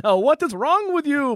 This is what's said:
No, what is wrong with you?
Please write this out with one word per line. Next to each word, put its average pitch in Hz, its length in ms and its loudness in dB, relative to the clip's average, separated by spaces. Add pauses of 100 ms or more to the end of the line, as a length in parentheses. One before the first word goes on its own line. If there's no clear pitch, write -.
No, 202 140 2
what 277 240 2
is 330 100 -4
wrong 339 400 -2
with 330 140 -2
you? 285 300 -2